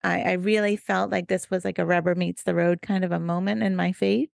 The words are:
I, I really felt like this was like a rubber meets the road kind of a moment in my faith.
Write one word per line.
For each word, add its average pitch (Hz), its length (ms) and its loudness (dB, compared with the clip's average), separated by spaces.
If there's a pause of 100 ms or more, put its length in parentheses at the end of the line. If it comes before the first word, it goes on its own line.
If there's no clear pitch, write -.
I, 175 180 0
I 185 100 0
really 208 440 0
felt 196 340 -2
like 180 180 -2
this 185 220 -2
was 185 140 -2
like 190 140 -4
a 175 80 0
rubber 175 280 2
meets 180 280 -2
the 175 120 0
road 170 280 2
kind 190 220 0
of 175 80 -2
a 170 80 0
moment 185 420 -2
in 190 140 2
my 180 160 0
faith. 208 360 0 (120)